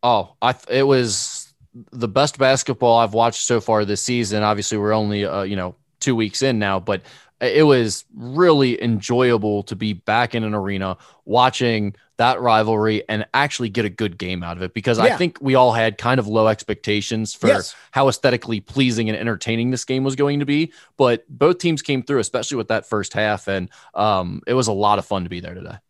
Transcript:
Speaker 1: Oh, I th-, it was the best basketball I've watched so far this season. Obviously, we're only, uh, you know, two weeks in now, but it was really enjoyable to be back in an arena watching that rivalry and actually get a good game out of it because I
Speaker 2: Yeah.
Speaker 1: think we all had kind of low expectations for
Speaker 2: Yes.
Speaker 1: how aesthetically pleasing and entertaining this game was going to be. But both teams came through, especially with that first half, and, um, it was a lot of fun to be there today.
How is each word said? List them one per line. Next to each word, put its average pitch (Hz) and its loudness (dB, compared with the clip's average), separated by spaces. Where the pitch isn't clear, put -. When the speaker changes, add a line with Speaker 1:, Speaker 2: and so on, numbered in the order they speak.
Speaker 1:
Oh, 117 0
I 120 2
th-, 127 -2
it 135 4
was 127 -2
the 117 -6
best 131 0
basketball 131 2
I've 113 2
watched 113 0
so 117 0
far 107 0
this 101 -4
season. 107 -2
Obviously, 107 0
we're 104 0
only, 104 0
uh, 95 -4
you 101 -4
know, 92 -6
two 131 0
weeks 110 -2
in 131 0
now, 98 0
but 92 -4
it 123 4
was 123 2
really 135 2
enjoyable 113 0
to - -10
be 107 -4
back 110 0
in 113 -2
an 107 -4
arena 95 -4
watching 117 0
that 123 2
rivalry 110 2
and 107 -4
actually 131 -2
get 104 -2
a 104 -2
good 92 -4
game 90 -8
out 85 -10
of 92 -8
it 90 -8
because 113 0
I 113 6
Speaker 2:
Yeah. - 2
Speaker 1:
think 175 -2
we 135 0
all 127 6
had 113 0
kind 127 2
of 104 -2
low 110 2
expectations 107 -4
for - -2
Speaker 2:
Yes. - 0
Speaker 1:
how 135 2
aesthetically 117 0
pleasing 117 0
and 107 -2
entertaining 113 -4
this 127 -6
game 131 -2
was 135 -4
going 143 0
to 143 -2
be. 151 -2
But 120 4
both 160 2
teams 160 0
came 131 -4
through, 143 0
especially 117 -4
with 110 -6
that 110 -2
first 104 -4
half, 107 -2
and, 98 -4
um, 95 -2
it 120 0
was 123 2
a 110 -2
lot 101 2
of 92 -8
fun 95 -4
to 85 -10
be 87 -8
there 87 -14
today. 87 -16